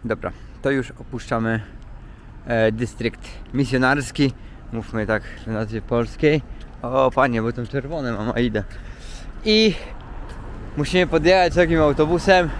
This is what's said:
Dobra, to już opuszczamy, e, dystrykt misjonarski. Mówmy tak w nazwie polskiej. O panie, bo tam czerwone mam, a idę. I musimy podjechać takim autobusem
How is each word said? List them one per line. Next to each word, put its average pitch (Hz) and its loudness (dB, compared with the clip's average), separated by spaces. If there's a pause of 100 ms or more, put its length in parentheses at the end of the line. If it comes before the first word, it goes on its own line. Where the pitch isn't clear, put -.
Dobra, 107 -4 (300)
to 135 0
już 135 0
opuszczamy, 113 -2 (840)
e, 113 4
dystrykt 113 -4 (260)
misjonarski. 131 2 (400)
Mówmy 110 -4
tak 107 0
w - -14
nazwie 110 -4
polskiej. 131 2 (400)
O 131 4
panie, 123 2
bo 117 0
tam 120 -6
czerwone 135 -4
mam, 107 -2
a 120 0
idę. 107 0 (800)
I 214 6 (1000)
musimy 165 2
podjechać 170 4
takim 165 4
autobusem 156 4